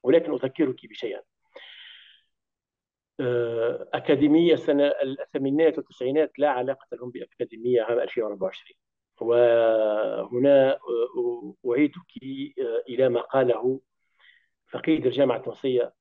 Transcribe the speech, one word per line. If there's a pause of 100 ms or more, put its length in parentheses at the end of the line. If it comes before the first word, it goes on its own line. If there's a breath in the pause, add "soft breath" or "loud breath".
ولكن
أذكرك
بشيء، (2000 loud breath)
آه،
أكاديمية
سنة (100)
الثمانينات
والتسعينات
لا
علاقة
لهم
بأكاديمية
عام
ألفين
وأربعة
وعشرين. (460)
وهنا،
آه، (180)
أعيدك، (640)
آه،
إلى
ما
قاله (920 soft breath)
فقيد
الجامعة
التونسية